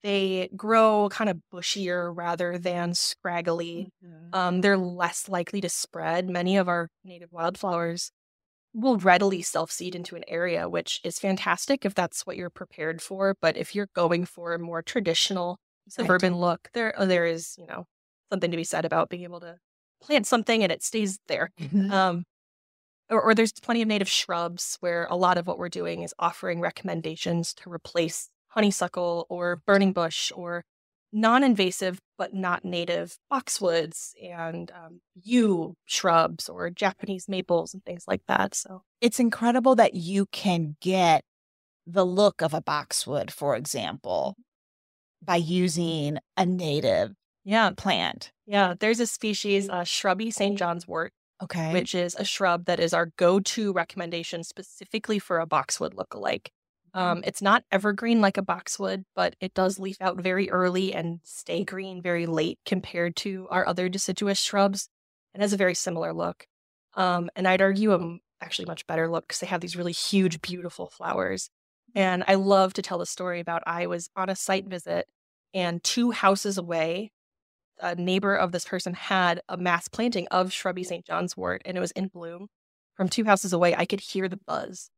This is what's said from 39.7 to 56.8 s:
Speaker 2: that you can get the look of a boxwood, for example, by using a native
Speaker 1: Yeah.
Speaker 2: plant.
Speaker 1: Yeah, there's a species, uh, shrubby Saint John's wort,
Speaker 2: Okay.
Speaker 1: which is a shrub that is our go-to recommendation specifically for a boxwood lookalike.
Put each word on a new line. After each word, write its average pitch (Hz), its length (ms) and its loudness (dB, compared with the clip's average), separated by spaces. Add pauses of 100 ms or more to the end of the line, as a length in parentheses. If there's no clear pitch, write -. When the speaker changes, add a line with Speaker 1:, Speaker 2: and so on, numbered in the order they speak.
Speaker 2:
that 220 180 6
you 190 320 0
can 170 540 0
get 175 440 4 (600)
the 185 200 2
look 190 360 4
of 156 120 0
a 156 80 0
boxwood, 143 680 -4
for 143 240 -2
example, 107 800 -4 (840)
by 175 140 2
using 165 840 0 (180)
a 185 100 2
native 143 680 0 (300)
Speaker 1:
Yeah. 214 260 4
Speaker 2:
plant. - 600 -2 (140)
Speaker 1:
Yeah, 202 320 2
there's 226 220 2
a 233 60 0
species, 202 640 -2
uh, 180 140 -4
shrubby 202 460 0
Saint 202 280 0
John's 175 300 -2
wort, 170 240 -6 (300)
Speaker 2:
Okay. 165 300 -4
Speaker 1:
which 180 220 0
is 175 220 -2
a 202 80 -4
shrub 175 420 0
that 175 140 0
is 170 140 2
our 170 120 2 (100)
go-to 196 560 2
recommendation 170 720 -6
specifically - 720 -6
for 175 220 0
a 165 60 -2
boxwood 135 480 -2
lookalike. - 540 -4 (460)